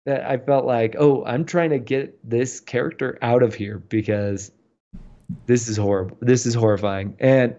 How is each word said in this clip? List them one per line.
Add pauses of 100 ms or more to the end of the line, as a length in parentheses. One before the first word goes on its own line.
uh, (120)
I
felt
like,
"Oh,
I'm
trying
to
get (100)
this
character
out
of
here
because (920)
this
is
horrible.
This
is
horrifying."
And,